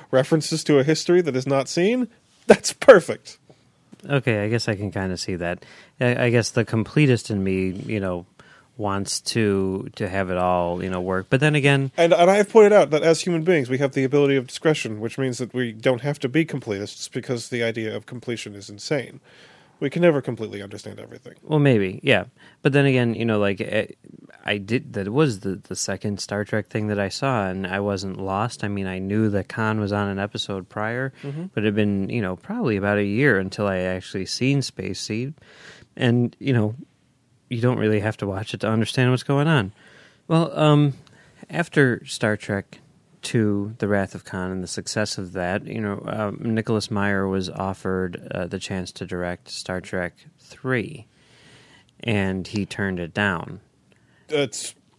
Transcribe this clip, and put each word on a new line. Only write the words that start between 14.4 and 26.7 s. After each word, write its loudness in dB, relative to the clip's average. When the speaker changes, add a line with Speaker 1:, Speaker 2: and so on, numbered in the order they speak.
Speaker 1:
discretion, 0
which -8
means -2
that -8
we -2
don't 0
have -4
to -2
be 2
completists, -6
because -6
the -4
idea -4
of -12
completion -10
is -18
insane. -6
We -2
can -2
never 6
completely -6
understand -14
everything. -18
Speaker 2:
Well, 2
maybe, 4
yeah. 2
But 2
then 4
again, 2
you -4
know, 2
like, 0
eh, -2
I -2
did, -4
that -4
was 2
the, -4
the -12
second -4
Star -4
Trek -4
thing -4